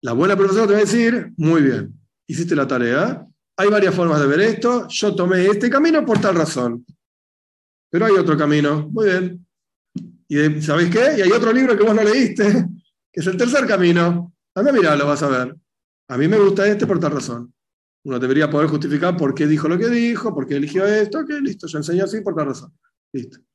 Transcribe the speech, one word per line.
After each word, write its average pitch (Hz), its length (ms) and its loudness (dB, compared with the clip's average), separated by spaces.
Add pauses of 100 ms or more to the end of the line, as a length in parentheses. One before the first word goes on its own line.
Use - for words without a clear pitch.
La 120 100 -6
buena 180 240 2
profesora 196 300 2
te 202 60 2
va 208 60 4
a 214 40 4
decir, 226 540 0
"Muy 160 260 2
bien, 110 320 -2 (320)
hiciste 170 300 -4
la 139 100 0
tarea, 127 580 -2 (320)
hay 196 120 2
varias 196 260 2
formas 170 260 2
de 143 60 2
ver 147 140 2
esto, 226 480 0
yo 202 260 -2
tomé 180 320 0
este 208 240 0
camino 311 340 2
por 214 160 0
tal 190 140 0
razón. 123 500 -2 (1040)
Pero 190 180 0
hay 208 80 4
otro 160 220 2
camino, 147 540 0
muy 220 160 0
bien. 180 400 -2 (800)
Y 143 80 -8
de, 151 260 2
¿sabés 156 300 0
qué? 247 280 2
Y 202 40 2
hay 185 80 4
otro 226 220 2
libro 247 240 2
que 208 80 4
vos 220 100 4
no 220 80 2
leíste, 220 420 2
<laughs> - 680 -2
que - 80 -8
es 160 60 -4
el 185 100 -4
tercer 240 300 0
camino. 175 680 0 (220)
Anda, 254 180 0
mirá, 165 240 2
lo 143 100 0
vas 147 160 -2
a 143 60 -2
ver. 131 280 -4 (520)
A 127 100 -6
mí 143 80 2
me 208 120 2
gusta 196 280 4
este 208 200 0
por 175 120 0
tal 151 140 -2
razón". 120 420 -10 (520)
Uno 131 120 -6
debería 135 320 0
poder 151 180 0
justificar 151 480 -2
por 139 180 -2
qué 151 120 -2
dijo 151 220 0
lo 175 100 0
que 226 100 0
dijo, 233 460 -2
por 135 120 -6
qué 143 100 -6
eligió 151 280 -2
esto, 208 400 0
que 294 160 -8
listo, 170 280 -6
yo 156 100 -8
enseño 175 260 -2
así 220 160 -6
por 190 140 -6
tal 151 120 -2
razón. - 300 -10 (360)
Listo. - 260 -12 (160)